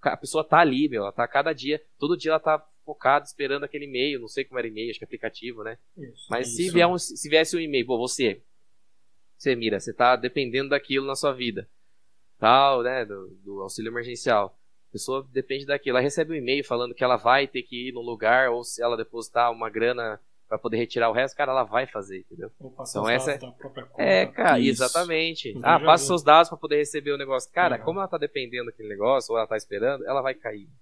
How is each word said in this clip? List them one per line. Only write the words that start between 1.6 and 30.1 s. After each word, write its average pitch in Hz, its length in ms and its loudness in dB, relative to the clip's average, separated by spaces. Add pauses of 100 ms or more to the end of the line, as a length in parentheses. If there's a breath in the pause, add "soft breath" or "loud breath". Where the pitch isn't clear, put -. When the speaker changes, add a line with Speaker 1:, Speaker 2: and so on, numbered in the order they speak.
Speaker 1:
todo 160 200 0
dia 160 140 -2
ela 156 80 4
tá 156 200 2 (260)
focada 143 400 2
esperando 139 380 -4
aquele 143 220 -10
e-mail, 139 340 -2
não 117 80 -14
sei 131 160 -6
como 127 160 -6
era 117 80 -4
e-mail, 110 240 -8
acho 107 80 -10
que 110 60 -12
é - 20 -20
aplicativo, 113 560 -10
né? 110 160 -12 (180)
Speaker 2:
Isso, 135 320 -18
Speaker 1:
Mas 120 200 -2
se 120 160 -4
Speaker 2:
isso. 180 80 -4
Speaker 1:
vier 170 120 6
um, 175 120 2
se - 320 -8
viesse 160 260 2
um 170 40 0
e-mail, 143 280 -2
pô, 127 100 0
você, 120 440 -2 (960)
você 131 180 0
mira, 110 240 -2
você 104 140 -10
tá 123 220 4
dependendo 127 540 -4
daquilo 139 380 -2
na 139 80 -4
sua 143 180 0
vida, 117 340 -6 (680)
tal, 131 460 6
né, 123 220 -2
do, 98 240 -12 (140)
do 98 180 -10
auxílio 110 280 -8
emergencial, 117 720 -2 (360)
pessoa 135 360 -6
depende 135 340 -6
daquilo. 139 320 0
Ela 127 60 4
recebe 151 300 -2
um - 20 -6
e-mail 135 280 -2
falando 120 320 -4
que - 80 -2
ela 127 140 4
vai 135 300 4
ter 127 160 -8
que 123 260 -10
ir - 40 -12
no 120 80 -10
lugar, 117 500 2
ou 120 120 -2
se - 180 -10
ela 120 160 0
depositar 117 540 -2
uma 113 180 -6
grana 113 500 -2 (280)
pra 110 120 -4
poder 110 180 -4
retirar 117 320 0
o 110 40 -2
resto, 131 220 0
cara, 139 160 -2
ela 131 120 2
vai 113 240 -2
fazer, 95 320 -10
entendeu? - 400 -16
Speaker 2:
Ou 131 120 -16
passar 123 280 -8
Speaker 1:
Então 104 40 -2
Speaker 2:
os 110 120 0
Speaker 1:
essa 131 160 -2
Speaker 2:
dados 139 120 -6
Speaker 1:
é 127 40 -16
Speaker 2:
da 123 60 -18
própria - 320 -16
conta. - 180 -6
Speaker 1:
É, 190 240 4
cara, 147 320 4
Speaker 3:
Isso. 127 240 2
Speaker 1:
exatamente. 160 680 -2
Speaker 2:
Uhum. 120 100 -10
Speaker 1:
Ah, 156 160 6
Speaker 2:
Já 147 60 -2
Speaker 1:
passa 156 180 8
Speaker 2:
vi. 139 40 -2
Speaker 1:
seus 170 160 2
dados 160 260 10
pra 170 80 -12
poder 151 200 0
receber 147 340 -2
o 143 60 -2
negócio. 135 340 -4
Cara, 170 260 2
Speaker 2:
Uhum. 110 60 -10
Speaker 1:
como 165 160 -2
ela 196 80 -4
tá 139 100 -6
dependendo 123 500 -6
daquele 113 220 -14
negócio, 113 440 0
ou 117 60 2
ela 110 80 0
tá 113 100 -2
esperando, 113 500 -4
ela 135 140 0